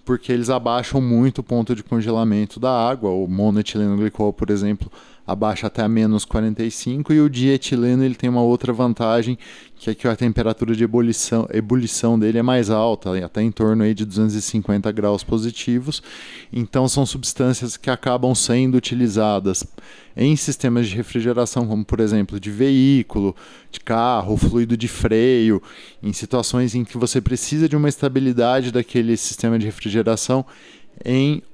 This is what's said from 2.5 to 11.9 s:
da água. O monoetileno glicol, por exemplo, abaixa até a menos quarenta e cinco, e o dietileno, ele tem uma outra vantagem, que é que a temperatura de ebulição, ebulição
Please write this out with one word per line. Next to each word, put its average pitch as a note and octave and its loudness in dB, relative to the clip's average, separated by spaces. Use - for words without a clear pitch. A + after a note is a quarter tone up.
da B2+ -2
água. A#2 0
O F#2 -2
monoetileno G#2 0
glicol, G#2 0
por G2+ -4
exemplo, G2+ -2
abaixa G#2+ -2
até A2+ -4
a G#2 0
menos A2 2
quarenta A2 -2
e A2+ -4
cinco, C#3+ -4
e D#3 6
o D3 4
dietileno, C3 2
ele C3 0
tem B2 -2
uma B2 2
outra A#2+ 2
vantagem, A#2 0
que - -8
é A2 -2
que - -4
a A#2 0
temperatura A2+ 0
de A2+ 2
ebulição, A#2 0
ebulição A#2 0